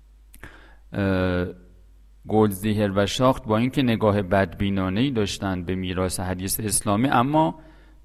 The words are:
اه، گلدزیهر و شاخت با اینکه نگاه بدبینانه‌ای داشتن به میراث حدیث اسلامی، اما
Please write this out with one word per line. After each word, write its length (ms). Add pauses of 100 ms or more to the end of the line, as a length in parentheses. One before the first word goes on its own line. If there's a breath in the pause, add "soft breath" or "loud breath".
(920 loud breath)
اه، 520 (800)
گلدزیهر 680
و 100
شاخت 400
با 120
اینکه 240
نگاه 400
بدبینانه‌ای 920
داشتن 520
به 120
میراث 440
حدیث 400
اسلامی، 480
اما 520 (460 loud breath)